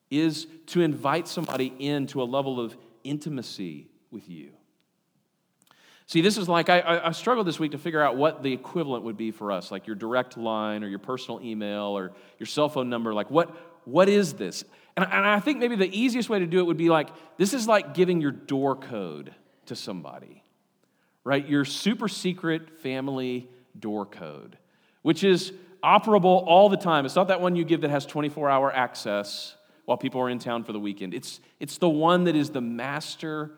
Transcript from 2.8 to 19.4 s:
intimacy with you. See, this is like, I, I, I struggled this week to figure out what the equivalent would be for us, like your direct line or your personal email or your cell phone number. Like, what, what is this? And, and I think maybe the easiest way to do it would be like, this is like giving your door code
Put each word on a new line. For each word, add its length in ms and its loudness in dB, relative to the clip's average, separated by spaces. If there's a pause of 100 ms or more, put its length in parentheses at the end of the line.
intimacy 840 -10 (220)
with 180 -16
you. 220 -18 (1500)
See, 160 2
this 160 4
is 100 -4
like, 220 4
I, 100 8
I, 280 0
I 60 0
struggled 340 0
this 120 -4
week 120 -2
to 80 -8
figure 220 -2
out 160 2
what 260 0
the 100 -2
equivalent 520 -6
would 120 -8
be 140 -6
for 200 -6
us, 200 -6
like 160 -10
your 80 -8
direct 420 -4
line 460 -4
or 40 -8
your 120 -8
personal 420 -10
email 560 -6
or 140 -8 (260)
your 80 -12
cell 240 0
phone 200 -2
number. 260 -2
Like, 160 -4
what, 180 2 (380)
what 200 4
is 260 4
this? 300 -8 (320)
And, 100 0
and 200 2
I 140 4
think 180 -2
maybe 200 0
the 200 0
easiest 320 0
way 80 0
to 80 0
do 140 2
it 60 2
would 120 0
be 120 2
like, 180 4 (300)
this 180 2
is 120 -2
like 280 2
giving 260 4
your 100 0
door 440 -2
code 580 -10 (340)